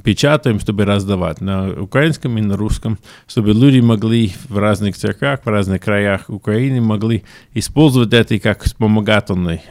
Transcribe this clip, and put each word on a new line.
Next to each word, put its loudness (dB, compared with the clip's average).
печатаем, 0
чтобы -2
раздавать -2
на -4
украинском -2
и 0
на -2
русском, -4
чтобы 0
люди 6
могли 2
в -4
разных 0
церквях, -4
в -4
разных 0
краях -2
Украины -2
могли 0
использовать 2
это 2
как -2
вспомогательный, 0